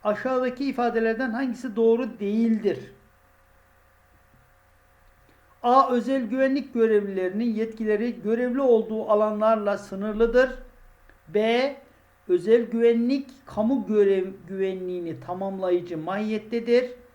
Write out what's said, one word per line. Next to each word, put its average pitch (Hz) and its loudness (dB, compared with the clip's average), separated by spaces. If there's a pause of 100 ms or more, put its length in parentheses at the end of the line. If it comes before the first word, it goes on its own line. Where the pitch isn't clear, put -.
aşağıdaki 254 -2
ifadelerden 226 0
hangisi 240 -6
doğru 226 2
değildir? 208 0 (2750)
A. 254 6
Özel 247 0
güvenlik 269 0
görevlilerinin 208 0
yetkileri 220 -4
görevli 240 -2
olduğu 220 2
alanlarla 214 2
sınırlıdır. 220 0 (760)
B. 233 0 (520)
Özel 214 4
güvenlik 233 2 (160)
kamu 220 -2
görev, 196 2 (200)
güvenliğini 185 -6
tamamlayıcı 180 -4
mahiyettedir. 214 -2 (240)